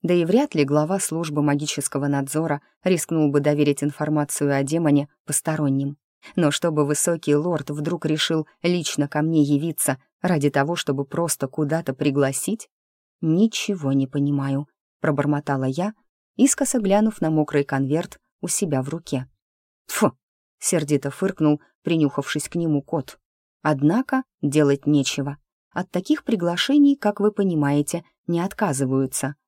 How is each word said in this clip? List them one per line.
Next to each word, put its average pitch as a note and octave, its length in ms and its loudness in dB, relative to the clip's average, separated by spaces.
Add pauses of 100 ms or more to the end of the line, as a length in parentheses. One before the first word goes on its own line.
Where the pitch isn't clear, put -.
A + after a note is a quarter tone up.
Да F3 120 0
и F3 120 4
вряд A#3 280 2
ли D3+ 100 2
глава D3+ 360 0
службы D#3 420 -4
магического C#3+ 680 -2
надзора C#3+ 540 -2 (220)
рискнул D#3+ 480 0
бы D3 80 4
доверить D3 440 2
информацию D3 720 -2
о C3+ 80 0
демоне D3 460 2 (160)
посторонним. C#3+ 720 -2 (380)
Но D#3 160 2
чтобы D3+ 340 0
высокий D3+ 500 0
лорд D#3 340 -2
вдруг D#3 360 -4
решил D#3 420 0 (140)
лично E3+ 460 0
ко D3+ 140 -2
мне D#3+ 200 2
явиться C#3+ 560 0 (240)
ради D3+ 280 2
того, C#3+ 260 0
чтобы C#3 300 -2
просто E3+ 420 -4
куда-то D3+ 460 -2
пригласить? C#3 760 -2 (520)
«Ничего E3 720 0
не C3+ 140 2
понимаю», C#3 600 -2 (320)
пробормотала C#3+ 680 0
я, F3 280 -2 (420)
искоса C4 440 0
глянув G#3+ 420 2
на D#3+ 80 0
мокрый D3+ 340 2
конверт C#3 560 -2 (220)
у F3 60 -6
себя D3 340 -2
в C3+ 80 -6
руке. C#3 380 -6 (600)
«Тьфу!» - 260 0 (520)
сердито D3 460 0
фыркнул, D#3 500 0 (220)
принюхавшись D3+ 680 -2
к - 60 -10
нему D#3+ 260 0
кот. - 380 -6 (420)
Однако D#3+ 640 2 (180)
делать C#3+ 440 2
нечего. C#3+ 520 0 (340)
От F3+ 200 -8
таких F#3 320 -2
приглашений, A#3 720 2
как G#3 240 -2
вы G#3 120 2
понимаете, D3+ 720 0 (240)
не E3+ 120 0
отказываются. C3+ 960 -2 (120)